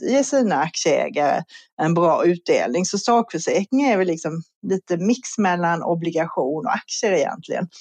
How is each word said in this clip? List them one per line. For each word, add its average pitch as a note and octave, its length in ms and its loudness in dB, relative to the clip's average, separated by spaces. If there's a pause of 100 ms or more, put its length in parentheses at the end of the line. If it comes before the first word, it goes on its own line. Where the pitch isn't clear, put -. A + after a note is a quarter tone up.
ge C4+ 240 2
sina A#3 320 2
aktieägare D3 840 0 (400)
en E3 120 2
bra E3 300 4
utdelning. E3 600 2
Så G3+ 140 -2
sakförsäkring A#3 840 0
är A#3+ 160 2
väl F#3+ 80 2
liksom E3 360 -4 (240)
lite F#3+ 300 -2
mix A3 420 -2
mellan F3 440 0
obligation D#3+ 840 -2
och - 80 -2
aktier - 380 -4
egentligen. - 560 -2 (120)